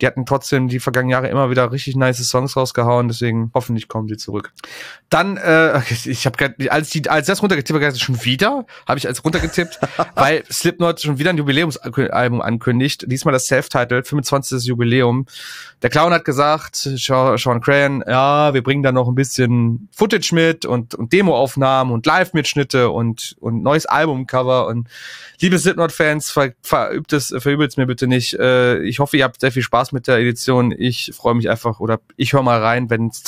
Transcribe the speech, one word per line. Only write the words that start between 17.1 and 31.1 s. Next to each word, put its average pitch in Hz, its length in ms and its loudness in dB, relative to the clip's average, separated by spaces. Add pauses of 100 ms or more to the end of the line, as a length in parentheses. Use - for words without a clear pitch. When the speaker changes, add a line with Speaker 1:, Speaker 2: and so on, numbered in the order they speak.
Speaker 1:
Sean 117 240 0
Crahan, 139 460 2
ja, 139 480 2
wir 131 80 2
bringen 139 200 0
da 135 80 4
noch 127 160 2
ein 123 80 0
bisschen 120 800 2
Footage 202 400 0
mit 165 300 2
und, 123 300 -4
und 113 180 -4
Demoaufnahmen 135 800 2
und 113 140 -2
Live-Mitschnitte 147 840 2
und, 113 480 -4
und 117 240 -4
neues 151 240 2
Albumcover 127 800 0
und 117 220 -4 (520)
liebe 180 180 2
Slipknot-Fans, 156 720 0
ver-, 135 320 0
verübt 135 500 -2
es, 147 260 -2
verübelt's 143 380 0
mir 131 100 0
bitte 127 200 -2
nicht. 123 320 0
Äh, 123 440 4
ich 110 160 -4
hoffe, 143 200 0
ihr 131 60 4
habt 123 160 -4
sehr 127 120 2
viel 127 100 -2
Spaß 120 300 0
mit 127 160 -6
der 127 100 4
Edition. 120 580 2
Ich - 380 -4